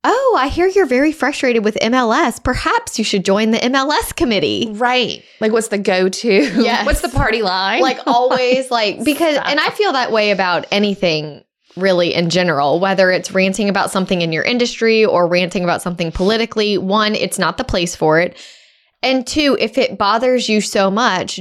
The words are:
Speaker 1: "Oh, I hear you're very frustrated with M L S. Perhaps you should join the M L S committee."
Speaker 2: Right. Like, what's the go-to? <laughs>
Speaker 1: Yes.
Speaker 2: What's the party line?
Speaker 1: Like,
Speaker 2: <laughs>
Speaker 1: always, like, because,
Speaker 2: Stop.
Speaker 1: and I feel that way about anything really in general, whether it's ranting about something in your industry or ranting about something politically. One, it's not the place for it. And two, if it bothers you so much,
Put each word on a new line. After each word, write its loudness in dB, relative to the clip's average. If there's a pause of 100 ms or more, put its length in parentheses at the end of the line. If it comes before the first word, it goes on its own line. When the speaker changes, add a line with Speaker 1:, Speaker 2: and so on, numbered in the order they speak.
(100)
Speaker 1:
"Oh, 2
I 0
hear 0
you're 2
very 2
frustrated 0
with 0
M 2
L 2
S. 0
Perhaps -2
you -2
should -2
join 2
the 0
M 0
L 0
S -2
committee." 0
Speaker 2:
Right. -2 (180)
Like, 0
what's 0
the -2
go-to? 0
<laughs> 2
Speaker 1:
Yes. 0
Speaker 2:
What's 0
the -4
party 0
line? 0
Speaker 1:
Like, 0
Speaker 2:
<laughs> -6
Speaker 1:
always, 2
like, -2
because, 2
Speaker 2:
Stop. -4
Speaker 1:
and 0
I -2
feel 0
that -2
way 2
about 0
anything -2 (340)
really 2
in 0
general, 0
whether 2
it's -2
ranting 0
about -2
something -2
in -2
your -2
industry 0
or 2
ranting 0
about 0
something -4
politically. 0
One, 0
it's -4
not -2
the -6
place -2
for 2
it. -2 (640)
And 0
two, 0
if -2
it -2
bothers 0
you 2
so 0
much, -2